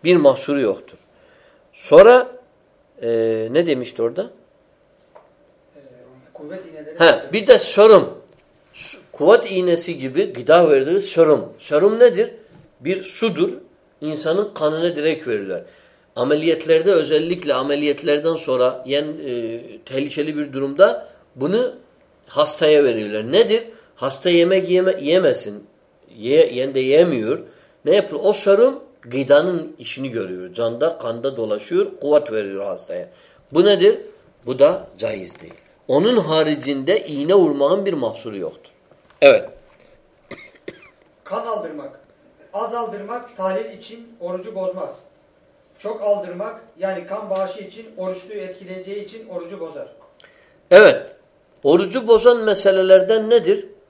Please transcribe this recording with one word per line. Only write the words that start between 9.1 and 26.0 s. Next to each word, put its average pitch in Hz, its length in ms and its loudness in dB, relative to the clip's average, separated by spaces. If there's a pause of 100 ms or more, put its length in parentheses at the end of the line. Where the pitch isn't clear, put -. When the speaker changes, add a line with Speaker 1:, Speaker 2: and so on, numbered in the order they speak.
Speaker 1:
kuvvet 190 400 2
iğnesi 175 480 -2
gibi 131 340 -4
gıda 156 360 4
verdiği 147 320 2
serum. 156 560 2
Serum 202 420 0
nedir? 226 300 4 (500)
Bir 185 240 -6
sudur. 180 460 -4 (520)
İnsanın 160 520 -4
kanına 156 420 -2
direkt 151 320 -4
verirler. 98 360 -6 (520)
Ameliyetlerde, 160 760 0
özellikle 156 640 -2
ameliyatlardan 147 840 -2
sonra, 127 500 -2
yani, 151 360 -4
e, 120 400 -8 (240)
tehlikeli 147 520 -6
bir 143 160 -8
durumda 139 540 0 (280)
bunu 185 400 -4 (520)
hastaya 151 560 2
veriyorlar. 110 480 -4
Nedir? 220 320 2 (320)
Hasta 139 340 -6
yemek 175 400 2
yeme-, 180 320 0
yemesin. 139 680 -2 (500)